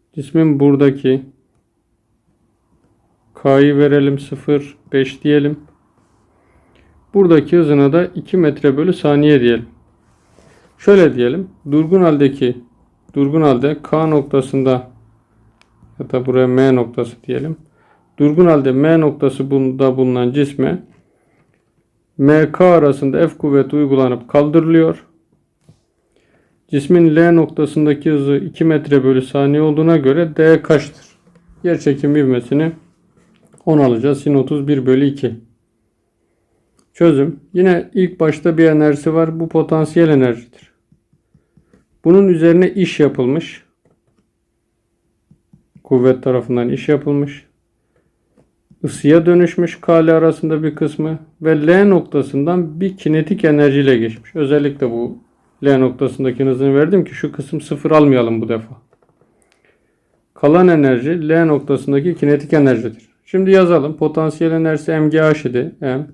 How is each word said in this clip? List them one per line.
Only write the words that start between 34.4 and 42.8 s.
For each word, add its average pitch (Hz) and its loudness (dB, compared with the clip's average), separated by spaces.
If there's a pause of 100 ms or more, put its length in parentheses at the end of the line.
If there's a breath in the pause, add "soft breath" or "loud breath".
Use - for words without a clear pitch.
bir 139 -2
bölü 131 2
iki. 135 -4 (1600)
Çözüm. 156 0 (140)
Yine 180 0
ilk 185 -2
başta 156 -2
bir 160 4
enerjisi 151 0
var. 160 -2
Bu 165 -6
potansiyel 156 0
enerjidir. 127 -2 (1300)
Bunun 190 4
üzerine 175 2
iş 185 -4